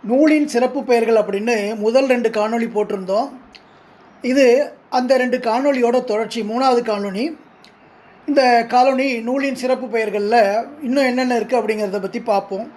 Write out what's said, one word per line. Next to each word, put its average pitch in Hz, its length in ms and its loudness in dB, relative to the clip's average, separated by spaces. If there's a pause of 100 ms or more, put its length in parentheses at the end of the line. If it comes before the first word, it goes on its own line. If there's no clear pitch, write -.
நூலின் 294 440 2
சிறப்பு 247 360 -2
பெயர்கள் 226 320 2
அப்படின்னு 208 600 -2
முதல் 226 320 2
ரெண்டு 240 220 0
காணொளி 220 400 -2
போட்டிருந்தோம். 202 600 -2 (920)
இது 262 520 4 (160)
அந்த 254 280 2
ரெண்டு 254 200 0
காணொளியோட 247 680 0
தொடர்ச்சி, 220 380 -4
மூணாவது 240 400 2
காணொளி. 214 560 -4 (880)
இந்த 247 440 4
காணொளி 254 520 2
நூலின் 262 340 -4
சிறப்பு 254 320 -4
பெயர்களில் 214 800 0 (160)
இன்னும் 269 220 0
என்னென்ன 247 360 0
இருக்குது 233 200 0
அப்படிங்கிறத 214 420 -4
பற்றி 196 200 -8
பார்ப்போம். 196 560 -4